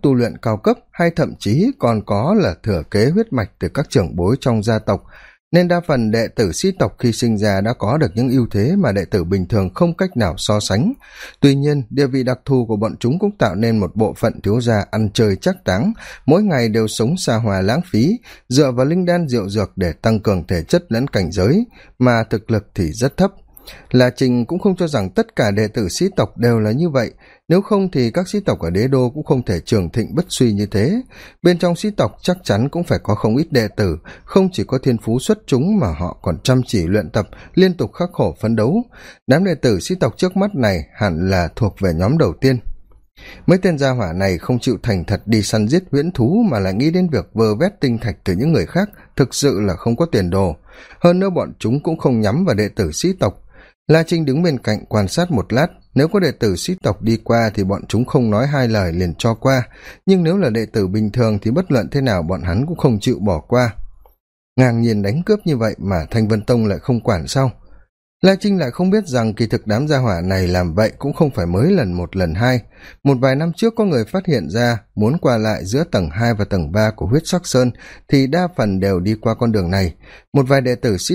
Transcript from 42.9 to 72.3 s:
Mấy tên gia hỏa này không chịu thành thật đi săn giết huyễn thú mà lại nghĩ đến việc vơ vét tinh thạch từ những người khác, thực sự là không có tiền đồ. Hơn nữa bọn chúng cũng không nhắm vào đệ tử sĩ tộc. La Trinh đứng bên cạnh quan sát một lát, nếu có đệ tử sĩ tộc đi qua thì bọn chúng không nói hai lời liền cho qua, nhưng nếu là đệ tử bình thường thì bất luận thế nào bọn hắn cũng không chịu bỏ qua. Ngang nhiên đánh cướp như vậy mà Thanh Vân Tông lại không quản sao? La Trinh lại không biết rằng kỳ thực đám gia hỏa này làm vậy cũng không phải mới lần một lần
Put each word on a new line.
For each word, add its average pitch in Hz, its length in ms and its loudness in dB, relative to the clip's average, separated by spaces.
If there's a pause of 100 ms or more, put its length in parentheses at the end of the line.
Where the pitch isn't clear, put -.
Mấy 180 120 6
tên 180 200 0
gia 135 120 2
hỏa 120 220 -2
này 95 260 0
không 123 200 -2
chịu 117 240 -2
thành 95 220 -2
thật 95 220 -2
đi 107 160 2
săn 107 260 0
giết 165 140 2 (100)
huyễn 147 200 0
thú 170 380 2
mà 117 80 0
lại 95 160 0
nghĩ 131 160 0
đến 180 220 0
việc 107 220 -2
vơ 110 200 2
vét 170 260 -2
tinh 117 180 0
thạch 110 260 -6
từ 98 80 -2
những 127 200 0
người 101 140 2
khác, 190 240 -2 (260)
thực - 180 0
sự - 260 0
là 98 140 0
không 117 220 -2
có 170 100 0
tiền 95 240 0
đồ. 92 260 0 (440)
Hơn 175 180 4
nữa 196 120 0
bọn 123 280 -4
chúng 127 240 -2
cũng 160 160 -4
không 123 220 2
nhắm 107 240 0
vào 156 100 2
đệ 101 140 0
tử 87 240 -2
sĩ 180 200 -2
tộc. 120 220 -2 (520)
La 160 160 4
Trinh 165 220 -2
đứng 139 180 0
bên 160 160 0
cạnh 107 300 -2
quan 104 200 0
sát 175 220 -2
một 110 220 -2
lát, 135 140 2 (280)
nếu 143 140 4
có 202 120 0
đệ 156 120 2
tử 101 240 -2
sĩ - 260 -6
tộc - 200 -2
đi 113 220 0
qua 117 300 2
thì 101 100 -2
bọn 95 240 -2
chúng 113 160 0
không 127 260 0
nói 107 160 2
hai 139 220 0
lời 98 240 0
liền 87 220 -2
cho 113 200 -2
qua, 131 280 0 (440)
nhưng 190 160 4
nếu 165 140 2
là 175 140 0
đệ 107 160 -2
tử 104 200 0
bình 104 260 -2
thường 113 300 2
thì 110 80 0
bất 160 220 -2
luận 107 180 0
thế 139 100 -2
nào 110 220 0
bọn 85 200 -4
hắn 90 240 -2
cũng 170 120 -6
không 117 220 2
chịu 127 180 -2
bỏ 87 220 -2
qua. 120 340 0 (800)
Ngang 120 240 4
nhiên 113 220 0
đánh 123 240 -2
cướp 208 180 2
như 156 120 0
vậy 110 220 -2
mà 87 320 -2
Thanh 110 180 0
Vân 107 140 0
Tông 117 240 0
lại 95 120 -2
không 120 220 -2
quản 85 280 -2
sao? 135 220 0 (720)
La 190 180 4
Trinh 202 180 0
lại 135 120 -2
không 180 200 0
biết 208 160 0
rằng 117 280 0
kỳ 113 120 0
thực 117 200 -4
đám 113 220 0
gia 147 100 2
hỏa 107 220 0
này 92 280 0
làm 90 260 0
vậy 107 240 2
cũng 143 140 -4
không 156 180 0
phải 101 160 -4
mới 101 260 2
lần 127 200 0
một 87 240 -6
lần 87 180 0